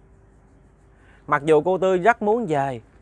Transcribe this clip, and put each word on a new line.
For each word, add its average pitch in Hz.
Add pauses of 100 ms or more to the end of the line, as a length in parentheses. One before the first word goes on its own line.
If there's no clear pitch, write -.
(1300)
Mặc 147
dù 151
cô 185
Tư 185
rất 175
muốn 214
về 139 (220)